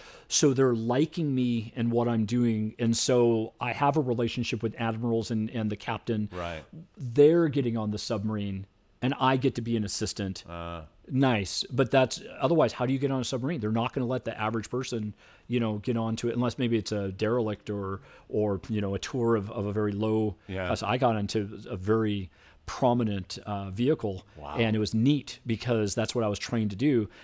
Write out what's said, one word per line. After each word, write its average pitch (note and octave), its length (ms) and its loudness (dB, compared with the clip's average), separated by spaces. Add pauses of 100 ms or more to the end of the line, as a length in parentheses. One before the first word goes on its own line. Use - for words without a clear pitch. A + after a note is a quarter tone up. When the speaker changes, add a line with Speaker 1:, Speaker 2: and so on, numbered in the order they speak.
(280)
Speaker 1:
So - 260 4
they're B2+ 220 4
liking C3+ 580 0
me A#2+ 420 0
and A#2 140 0
what A#2 180 4
I'm A2+ 180 2
doing, A2 520 2
and A#2 180 2
so A#2 640 4
I B2 100 -2
have C#3+ 240 2
a D#3 60 2
relationship A#2+ 600 -2
with A2 160 -2
admirals A2+ 540 -2
and, A2 180 0
and A2+ 220 -2
the G#2 60 -4
captain. A2 560 -4
Speaker 2:
Right. E2+ 300 -6 (340)
Speaker 1:
They're C#3+ 500 6
getting B2 300 0
on G#2+ 140 -2
the G#2 60 -2
submarine, G#2 720 -4 (340)
and C3+ 180 0
I C3 180 4
get B2 180 0
to B2 60 -4
be A#2 160 -2
an G#2+ 80 0
assistant. G2 640 -4
Speaker 2:
Uh. E2+ 340 -8 (280)
Speaker 1:
Nice, B2+ 640 2
but B2+ 200 2
that's, - 300 4 (180)
otherwise, C#3 340 4
how B2+ 120 -2
do C3 80 0
you C3+ 60 0
get C3+ 120 0
on C3 100 0
a A#2+ 40 -2
submarine? A#2 360 -4
They're G#2+ 100 0
not A2+ 220 0
gonna C3 120 -2
let B2 200 -2
the A2+ 140 -6
average A2 300 -2
person, A2+ 440 -4 (340)
you A#2+ 140 0
know, A2 160 -2
get A#2 200 -2
onto A2+ 300 -2
it A2+ 80 0
unless A#2+ 240 0
maybe A#2 180 2
it's G#2 140 -2
a G2+ 220 -2
derelict G#2+ 560 -2
or, G2 320 -4 (280)
or, G#2 300 0 (100)
you G#2+ 120 0
know, G2 140 -2
a G2 40 -2
tour A#2 360 0
of, G#2 140 -2
of A2 160 -4
a G#2 80 -2
very G#2 200 0
low. A2 420 0 (120)
Speaker 2:
Yeah. F#2 240 -4
Speaker 1:
Uh, A2 40 0
so A2 120 -4
I A2+ 100 2
got B2 180 2
into G2+ 540 -4
a A2+ 80 -6
very G#2 520 0 (360)
prominent, A2+ 800 0
uh, G2 260 -6
vehicle, G#2+ 540 -2 (120)
Speaker 2:
Wow. D2 200 -12
Speaker 1:
and A2+ 180 2
it A2 40 2
was G#2+ 140 0
neat B2+ 520 0
because A2 480 -2
that's A2 220 -2
what A#2+ 80 0
I G#2+ 60 0
was G2+ 100 -2
trained A2 300 -2
to G2+ 80 -8
do, A#2+ 320 2 (140)